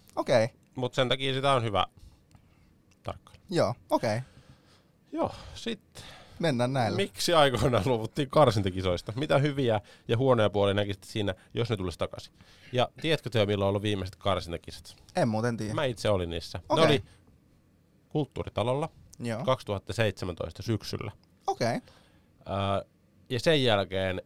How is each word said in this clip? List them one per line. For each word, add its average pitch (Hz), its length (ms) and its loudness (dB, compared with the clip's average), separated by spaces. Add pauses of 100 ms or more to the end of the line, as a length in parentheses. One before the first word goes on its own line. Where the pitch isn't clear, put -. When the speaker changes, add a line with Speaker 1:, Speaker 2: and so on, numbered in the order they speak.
(160)
Speaker 1:
okei. 123 320 2 (260)
Speaker 2:
Mut 127 200 -6
sen 131 140 2
takia 131 260 -2
sitä 135 180 2
on 123 100 4
hyvä 98 240 2 (1160)
tarkkailla. - 480 -14
Speaker 1:
Joo, 135 240 2 (160)
okei. 120 300 0 (920)
Speaker 2:
Joo, 320 220 -4 (200)
sit - 260 -10 (580)
Speaker 1:
Mennään 127 340 0
näillä. 120 240 0
Speaker 2:
miksi - 380 -2
aikoinaan 127 520 4
luovuttiin 127 440 -2
karsintakisoista? 95 840 2
Mitä 151 220 2
hyviä 135 420 2 (280)
ja 117 80 2
huonoja 117 340 4
puolia 101 240 2
näkisit 101 300 -4
siinä, 101 300 -4 (200)
jos 117 160 -2
ne 110 60 0
tulisi 92 220 -6
takaisin? - 340 -8 (400)
Ja 123 160 2 (120)
tiedätkö 151 300 0
te, 104 160 4
milloin 98 200 2
on - 20 4
ollut 101 140 0
viimeiset 98 340 -2
karsintakisat? 85 800 -6 (200)
Speaker 1:
En 160 120 2
muuten 113 280 -2
tiedä. 107 180 -6
Speaker 2:
Mä 156 100 -2
itse 117 260 -2
olin 90 200 0
niissä. 82 380 -8
Speaker 1:
Okei. 165 160 4
Speaker 2:
Ne 156 60 6
oli 131 140 2 (1040)
Kulttuuritalolla 131 800 -4 (320)
Speaker 1:
Joo. 117 240 -6
Speaker 2:
kaksituhatta 104 480 -2
seitsemäntoista 92 720 -4
syksyllä. - 500 -6 (340)
Speaker 1:
Okei. 123 300 -2
Speaker 2:
Ö, - 1080 -6 (440)
ja 120 120 -4
sen 151 240 2
jälkeen 95 600 0